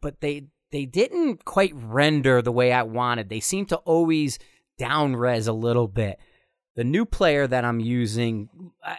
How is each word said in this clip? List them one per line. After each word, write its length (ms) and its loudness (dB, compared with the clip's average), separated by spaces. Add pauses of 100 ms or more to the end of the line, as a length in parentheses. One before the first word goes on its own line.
but 200 -10
they, 260 -6 (240)
they 140 -4
didn't 580 0
quite 320 0
render 640 2
the 120 -2
way 180 4
I 120 2
wanted. 440 -2
They 140 -8
seem 240 -4
to 140 -2
always 600 2 (380)
down 400 0
res 280 0
a 60 0
little 380 0
bit. 300 -4 (580)
The 80 -2
new 200 2
player 420 2
that 180 0
I'm 160 -2
using, 920 -4 (100)
I, 180 -10